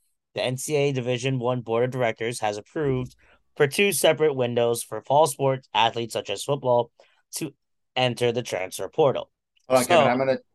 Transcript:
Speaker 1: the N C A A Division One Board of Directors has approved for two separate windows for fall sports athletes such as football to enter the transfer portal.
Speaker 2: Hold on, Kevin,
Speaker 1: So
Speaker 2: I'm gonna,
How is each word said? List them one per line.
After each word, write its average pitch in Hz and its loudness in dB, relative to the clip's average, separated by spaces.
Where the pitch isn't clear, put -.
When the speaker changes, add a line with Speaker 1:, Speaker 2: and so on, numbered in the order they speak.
Speaker 1:
the 98 -4
N 127 -2
C 151 -6
A 143 2
A - -4
Division 127 -2
One 123 -2
Board 113 0
of 127 -4
Directors 117 -4
has 107 -2
approved 127 -6
for 147 4
two 202 2
separate 156 2
windows 120 0
for 110 -10
fall 151 4
sports 135 -2
athletes 113 0
such 104 -4
as 98 -6
football 123 0
to - -8
enter 123 0
the 120 -2
transfer 92 -8
portal. - 0
Speaker 2:
Hold 127 4
on, 123 -2
Kevin, 165 6
Speaker 1:
So - -
Speaker 2:
I'm 123 2
gonna, 131 0